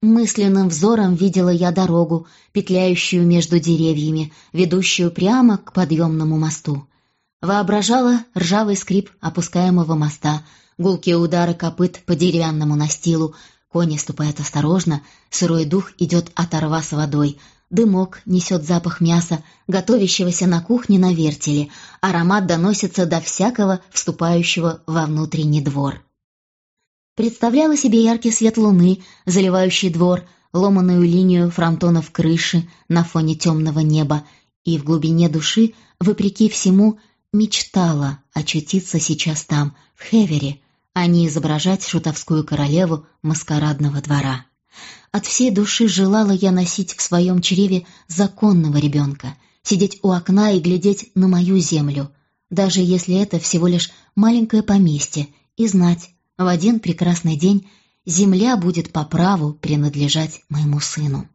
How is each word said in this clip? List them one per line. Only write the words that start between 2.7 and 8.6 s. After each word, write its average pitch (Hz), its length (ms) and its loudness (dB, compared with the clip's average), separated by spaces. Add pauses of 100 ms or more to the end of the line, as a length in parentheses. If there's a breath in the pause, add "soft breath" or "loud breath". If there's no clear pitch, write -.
между 170 320 2
деревьями, 156 720 0 (200 loud breath)
ведущую 180 580 0
прямо 208 480 2
к - 140 -14
подъемному 160 680 0
мосту. 151 480 -6 (540)
Воображала 208 840 0 (120)
ржавый 202 400 0